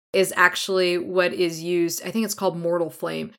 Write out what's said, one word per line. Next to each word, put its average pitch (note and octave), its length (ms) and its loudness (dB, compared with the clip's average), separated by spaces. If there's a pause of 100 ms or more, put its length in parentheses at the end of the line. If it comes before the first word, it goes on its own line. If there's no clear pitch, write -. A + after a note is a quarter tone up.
(140)
is F#3 200 4
actually F3+ 640 2
what F3+ 380 0
is E3 280 0
used, E3+ 420 0
I F3+ 60 -8
think A3 140 0
it's G#3+ 100 -4
called F3+ 220 -2
Mortal E3+ 340 0
Flame. D#3+ 480 -6